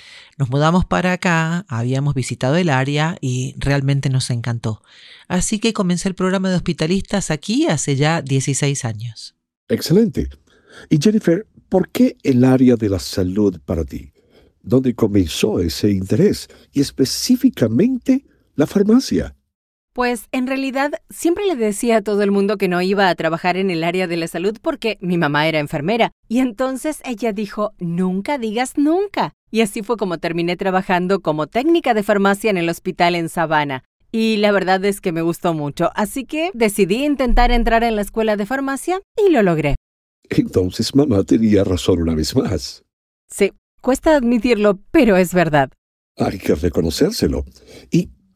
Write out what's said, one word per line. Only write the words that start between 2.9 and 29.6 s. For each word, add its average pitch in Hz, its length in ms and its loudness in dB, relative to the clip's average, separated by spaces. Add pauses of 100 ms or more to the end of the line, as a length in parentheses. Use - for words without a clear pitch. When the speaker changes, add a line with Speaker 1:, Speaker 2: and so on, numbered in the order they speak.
Speaker 1:
y 127 360 -4
realmente 139 540 0
nos 131 180 -2
encantó. 117 540 -6 (440)
Así 180 300 -2
que 226 160 0
comencé 180 360 -2
el 185 60 -4
programa 185 360 0
de 180 60 0
hospitalistas 180 760 -2
aquí 220 340 -2
hace 147 300 0
ya 151 260 0
dieciséis 135 640 -2
años. 113 500 -12 (320)
Speaker 2:
Excelente. 160 600 0 (600)
Y 151 120 4
Jennifer, 208 460 2 (200)
¿por 185 220 0
qué - 340 2
el 127 200 4
área 127 320 6
de 107 140 0
la 95 100 0
salud 95 640 0
para 82 180 -2
ti? - 300 -12 (500)
¿Dónde 123 300 2
comenzó 104 640 0
ese 90 300 0
interés? 113 580 0 (240)
Y 143 100 0
específicamente 240 1400 0 (300)
la 147 120 2
farmacia. 196 680 0 (580)
Speaker 3:
Pues, 247 380 -4
en 254 160 -4
realidad, 269 440 -4 (180)
siempre 349 360 -2
le 370 100 0
decía 226 420 0
a 214 40 0
todo 208 220 -2
el 202 80 2
mundo 202 260 2
que 202 100 0
no 180 140 0
iba 190 280 2
a 170 60 0
trabajar 165 420 -2
en 190 140 -2
el 160 120 -4
área 180 240 -2
de 170 100 -4
la 170 100 -4
salud 185 340 -4
porque 233 400 -4
mi 180 160 -2
mamá 151 300 0
era 156 120 0
enfermera. 165 520 -2 (160)
Y 226 120 0
entonces 262 640 -4
ella 233 300 -6
dijo, 208 460 -6
"Nunca 185 580 -4
digas 226 400 -4
nunca". 302 560 0 (160)
Y 220 120 0